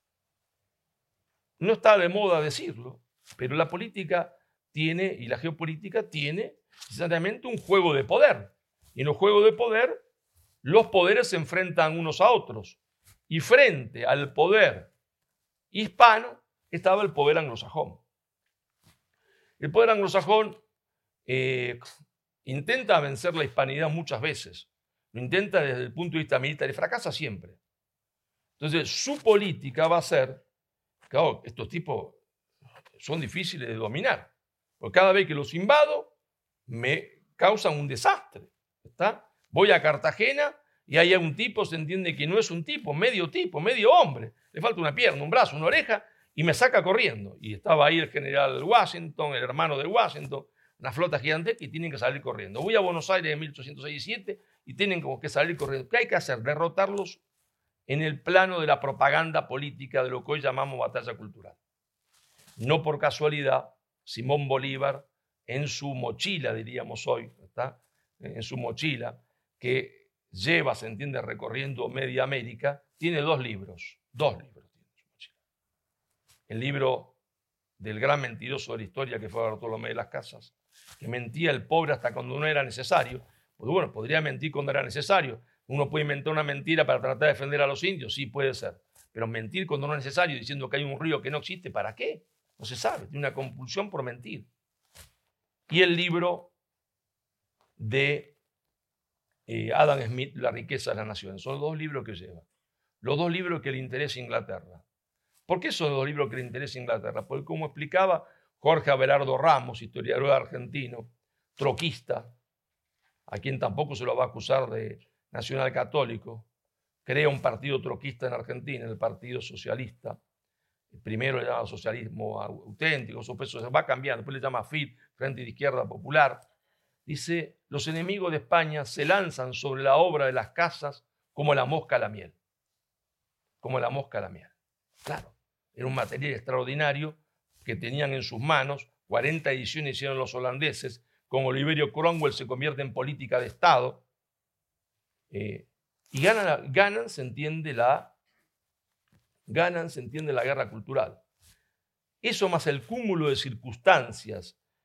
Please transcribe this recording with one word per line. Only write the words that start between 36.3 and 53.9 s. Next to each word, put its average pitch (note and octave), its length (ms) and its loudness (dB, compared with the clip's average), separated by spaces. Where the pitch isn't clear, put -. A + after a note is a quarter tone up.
me B2 580 -4
causan F#3 440 4
un D3 80 -4
desastre, - 640 -2
¿está? - 460 -2
Voy G3+ 220 6
a E3+ 100 8
Cartagena G#3 720 2
y C3+ 120 0
hay F3 180 8
un E3 200 2
tipo, G#3+ 300 -2
se E3 100 -6
entiende E3 400 -4
que C#3+ 100 -4
no F3+ 140 2
es G3 100 2
un E3+ 140 -6
tipo, C4 300 -6
medio F3+ 360 0
tipo, F4 300 -4
medio A3 320 4
hombre, C#3 420 6
le D#3 100 -10
falta F3+ 200 0
una D3 140 -2
pierna, D#3 280 2
un D3+ 60 -6
brazo, G3+ 280 4
una D#3 100 0
oreja, A#3+ 380 2
y D3 100 -2
me E3 100 6
saca B3+ 300 4
corriendo. C#3+ 560 0
Y G#2+ 140 -10
estaba D3 320 4
ahí E3 140 4
el D#3 100 -2
general C#3 540 0
Washington, E3 720 2
el A#2+ 80 -4
hermano C#3+ 340 0
de C#3+ 100 -2
Washington, D3 600 0
una C3 120 -8
flota D3+ 280 0
gigante D#3+ 380 -2
que C#3+ 100 -14
tienen D#3+ 240 -8
que C3+ 60 -10
salir C3 240 -2
corriendo. G#2+ 400 -8
Voy G#3 140 0
a G#3+ 40 6
Buenos F3 300 0
Aires F3 240 0
en D3 60 -8
mil D#3 120 -10
ochocientos C3+ 320 -16
seis D3 140 -8